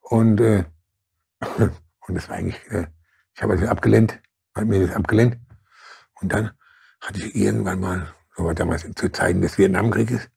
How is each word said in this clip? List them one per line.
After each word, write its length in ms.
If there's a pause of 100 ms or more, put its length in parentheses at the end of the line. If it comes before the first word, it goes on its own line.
Und, 400
äh, 240 (760)
<laughs> 180 (480)
und 100
es 120
war 80
eigentlich, 240 (100)
äh, 160 (480)
ich 80
habe 120
also 120
abgelehnt, 540 (340)
hat 120
mir 200
das 80
abgelehnt. 440 (840)
Und 120
dann 200 (480)
hatte 180
ich 160
irgendwann 460
mal, 260 (300)
so 80
war 100
damals 400
zu 160
Zeiten 320
des 160
Vietnamkrieges 800